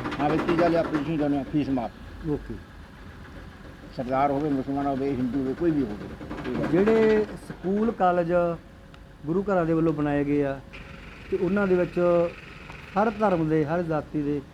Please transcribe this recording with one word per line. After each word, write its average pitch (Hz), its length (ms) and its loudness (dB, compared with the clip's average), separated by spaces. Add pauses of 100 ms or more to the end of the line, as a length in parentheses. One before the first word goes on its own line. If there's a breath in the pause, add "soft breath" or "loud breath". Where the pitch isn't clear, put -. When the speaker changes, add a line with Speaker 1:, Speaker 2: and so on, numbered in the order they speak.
(200)
Speaker 1:
ਹਾਂ 147 100 2
ਵੀ 156 80 2
ਕੀ 165 240 2
ਗੱਲ 170 140 4
ਹੈ, 165 40 4
ਆਪਣੀ 151 200 0
ਤੁਸੀਂ 151 180 -2
ਚਾਹੁੰਦੇ 143 220 2
ਹੋ, 131 120 -6
ਫੀਸ 139 180 0
ਮਾਫ਼। 131 600 -4
Speaker 2:
ਓਕੇ। 123 240 -4 (1400)
Speaker 1:
ਸਰਦਾਰ 131 340 2
ਹੋਵੇ, 143 180 0
ਮੁਸਲਮਾਨ 139 360 -2
ਹੋਵੇ, 139 260 0
ਹਿੰਦੂ 127 280 -2
ਹੋਵੇ, 131 140 -2
ਕੋਈ 165 180 0
ਵੀ 147 100 2
ਹੋਵੇ। - 920 -6
Speaker 2:
ਜਿਹੜੇ 214 540 6 (220)
ਸਕੂਲ, 208 440 0
ਕਾਲਜ 175 420 2 (920)
ਗੁਰੂ 175 180 0
ਘਰਾਂ 185 220 2
ਦੇ 160 80 4
ਵੱਲੋਂ 165 200 4
ਬਣਾਏ 143 300 2
ਗਏ 143 200 2
ਆ 139 160 -2 (720)
ਤੇ 190 60 0
ਉਹਨਾਂ 196 300 2
ਦੇ 185 80 4
ਵਿੱਚ 175 520 4 (720)
ਹਰ 220 100 4
ਧਰਮ 190 400 2
ਦੇ, 156 160 4
ਹਰ 175 180 0
ਜਾਤੀ 151 380 -2
ਦੇ 143 200 -2 (120)